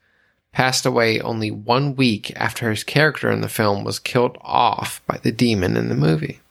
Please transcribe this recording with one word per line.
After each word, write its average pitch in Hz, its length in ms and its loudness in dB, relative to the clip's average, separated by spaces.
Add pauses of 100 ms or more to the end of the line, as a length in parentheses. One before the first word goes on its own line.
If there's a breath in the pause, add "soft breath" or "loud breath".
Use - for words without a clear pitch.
(520)
passed 131 340 0
away 117 360 2
only 110 300 -2
one 120 440 0
week 123 400 0
after - 360 -4
his 104 120 -4
character 143 480 0
in 107 100 0
the 107 80 -4
film 104 340 0
was - 160 -6
killed 120 420 0
off - 640 0
by - 160 -4
the 123 100 0
demon 113 460 2
in 117 120 0
the 120 60 0
movie. 151 440 0 (100)